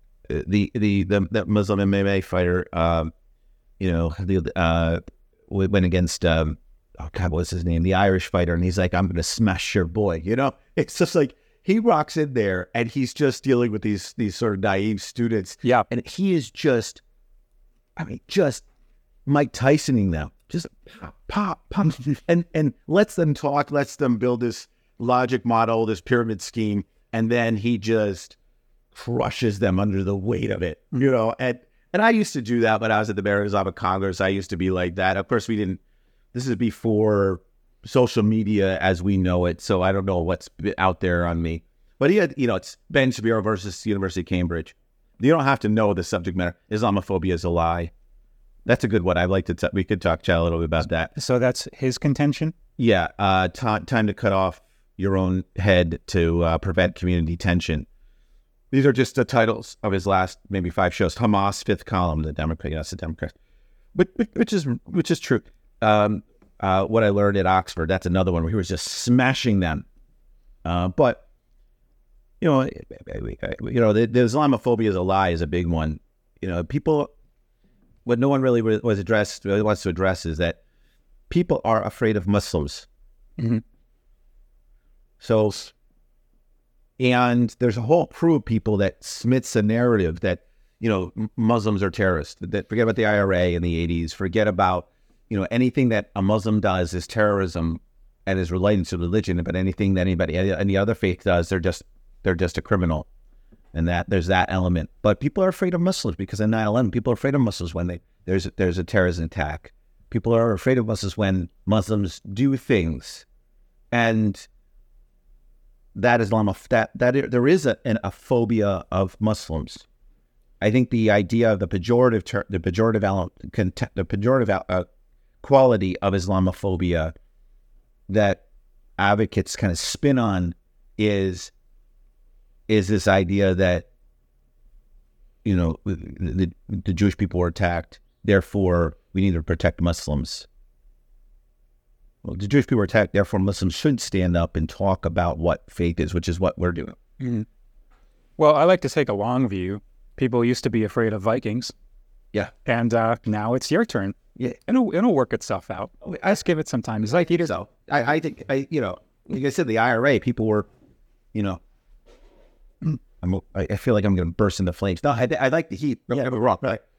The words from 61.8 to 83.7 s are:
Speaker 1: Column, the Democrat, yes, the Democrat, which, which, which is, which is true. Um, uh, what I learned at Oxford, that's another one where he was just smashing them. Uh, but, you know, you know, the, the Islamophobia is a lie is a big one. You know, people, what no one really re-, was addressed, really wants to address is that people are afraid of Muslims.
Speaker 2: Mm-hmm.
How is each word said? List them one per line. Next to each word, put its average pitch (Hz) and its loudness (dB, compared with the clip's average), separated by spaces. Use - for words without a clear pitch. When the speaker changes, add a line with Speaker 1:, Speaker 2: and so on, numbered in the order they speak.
Speaker 1:
Column, 85 -2
the 76 -6
Democrat, 78 -6
yes, 76 -8
the 90 -12
Democrat, 80 -10
which, 185 0
which, 226 -2
which 233 -2
is, 170 -2
which 175 -2
is - 0
true. - 0
Um, 107 2
uh, 95 0
what 110 2
I 104 4
learned 101 2
at 92 2
Oxford, 90 0
that's 92 0
another 90 2
one 82 0
where 80 -2
he 110 -2
was 92 -4
just - -6
smashing 123 2
them. 85 -2
Uh, 87 -2
but, 123 0
you 170 2
know, 135 4
you - -6
know, 110 6
the, 113 4
the 117 2
Islamophobia 120 2
is 98 2
a 90 0
lie 95 2
is 85 0
a 80 -2
big 87 -2
one. 78 -2
You 180 -6
know, 87 -4
people, 147 -2
what 120 0
no 135 2
one 139 2
really 120 2
re-, 110 2
was 107 0
addressed, 104 -2
really 98 2
wants 104 0
to 95 -2
address 92 0
is 80 -4
that 85 -2
people 175 0
are 110 2
afraid 110 0
of 90 -4
Muslims. 95 -2
Speaker 2:
Mm-hmm. 113 -2